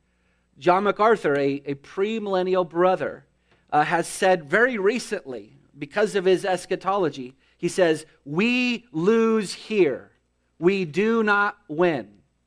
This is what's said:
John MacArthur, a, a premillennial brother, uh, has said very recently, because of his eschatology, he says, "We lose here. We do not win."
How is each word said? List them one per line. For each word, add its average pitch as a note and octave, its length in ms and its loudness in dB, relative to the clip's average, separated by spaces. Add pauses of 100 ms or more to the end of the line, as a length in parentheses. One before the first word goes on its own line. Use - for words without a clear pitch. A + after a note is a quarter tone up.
(580)
John F3 280 2
MacArthur, G3 520 2
a, C#3 280 0
a C#3+ 100 -6
premillennial F#3+ 920 -2
brother, E3+ 580 -2 (460)
uh, D3+ 120 2
has E3+ 240 0
said F3+ 420 0
very A3+ 280 2
recently, C3+ 800 -4 (200)
because F#3 380 -2
of F#3+ 80 0
his F#3 220 2
eschatology, F3+ 920 -4 (220)
he F3 100 -4
says, E3 380 2 (180)
"We A#3+ 720 -2
lose A3 600 2
here. D3 580 -2 (460)
We F#3+ 280 0
do G#3+ 360 0
not G3+ 360 0 (100)
win." D#3 420 -2 (380)